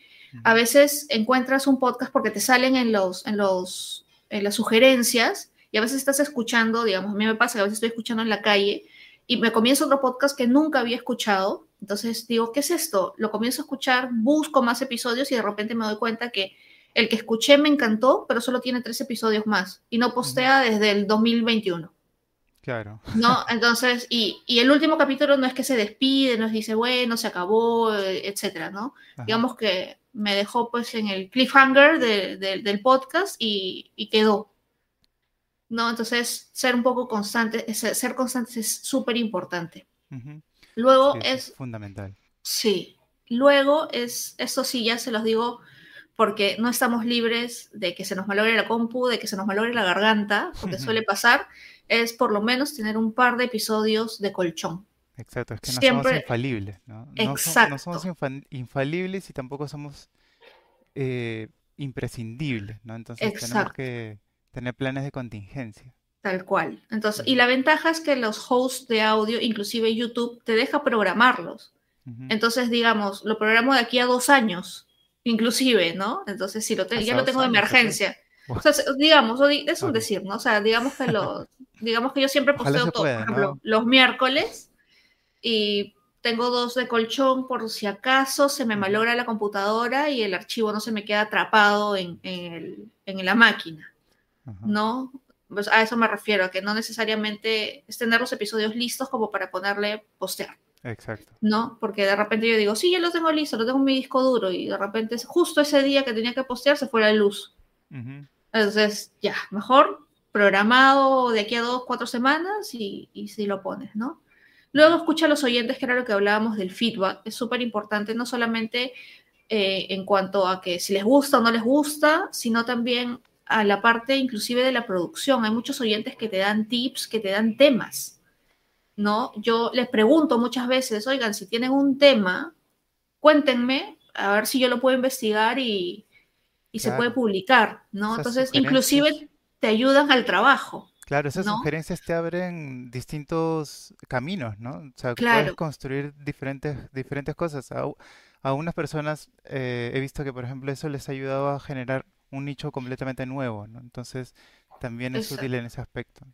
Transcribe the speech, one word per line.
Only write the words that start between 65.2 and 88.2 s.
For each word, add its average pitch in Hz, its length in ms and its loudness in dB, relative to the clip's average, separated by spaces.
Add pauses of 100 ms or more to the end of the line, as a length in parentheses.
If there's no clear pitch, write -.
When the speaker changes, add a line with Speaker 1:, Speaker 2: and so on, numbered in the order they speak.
Speaker 2:
Tal 190 240 -6
cual. 180 460 -2
Entonces, 214 340 -2
y 269 60 0
Speaker 1:
Ujú. 254 60 4
Speaker 2:
la 247 100 6
ventaja 302 420 2
es 320 120 -2
que 302 140 0
los 226 360 -4
hosts 254 360 0
de 220 140 2
audio, 220 400 2
inclusive 220 540 -2
YouTube, 240 480 -4
te 226 120 -2
deja 277 280 0
programarlos. 214 920 2 (320)
Speaker 1:
Ujú. 123 240 -14
Speaker 2:
Entonces, 233 400 0
digamos, 220 540 0
lo 220 140 -2
programo 226 360 2
de 262 60 4
aquí 233 200 0
a 247 60 2
dos 247 240 0
años, 220 580 2 (360)
inclusive, 226 720 2
¿no? 233 320 -4
Entonces, 202 380 -6
si 220 100 -2
lo 185 100 -2
te-, 226 100 -4
Speaker 1:
Hasta 220 120 -2
Speaker 2:
ya 247 60 0
lo 254 80 4
Speaker 1:
dos 262 60 -2
Speaker 2:
tengo 254 140 0
de 254 60 4
Speaker 1:
años, 196 100 2
Speaker 2:
emergencia. 214 600 2 (320)
Speaker 1:
ok. 123 80 -6
Speaker 2:
O - 40 -4
sea, 294 120 6
se-, 294 100 -2 (140)
digamos, 269 440 6
o 285 60 6
di-, 294 200 2
es 330 140 -2
un 381 80 -2
Speaker 1:
Ok. 247 60 -2
Speaker 2:
decir, 220 280 -2
¿no? 196 120 -8
O 226 40 -8
sea, 214 220 2
digamos 233 320 2
que 262 140 -4
los, 190 400 -4 (160)
Speaker 1:
<laughs> - 180 -20
Speaker 2:
digamos 233 320 -2
que 277 80 0
yo 269 60 4
siempre 277 260 2
Speaker 1:
Ojalá 262 160 -2
Speaker 2:
posteo 240 160 2
Speaker 1:
se - 60 0
Speaker 2:
todo, 226 120 -2
Speaker 1:
pueda, 135 140 0
Speaker 2:
por 110 60 -4
ejemplo, 196 320 0
Speaker 1:
¿no? - 80 -20
Speaker 2:
los 220 220 2
miércoles, 262 840 2 (720)
y 208 540 -2 (260)
tengo 233 300 -2
dos 240 240 -2
de 254 120 -2
colchón 254 600 0
por 226 240 -6
si - 160 -6
acaso 269 600 0